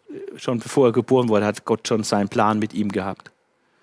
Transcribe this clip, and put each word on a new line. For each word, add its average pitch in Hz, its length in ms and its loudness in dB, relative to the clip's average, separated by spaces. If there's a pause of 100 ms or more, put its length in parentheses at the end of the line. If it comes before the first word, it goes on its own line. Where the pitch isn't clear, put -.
(380)
schon 127 200 -4
bevor 127 300 2
er 117 60 4
geboren 123 360 2
wurde, 104 160 2
hat 107 180 -2
Gott - 240 -4
schon 110 160 0
seinen 101 240 0
Plan 107 300 2
mit 107 160 -4
ihm 101 180 -2
gehabt. 95 380 -6 (540)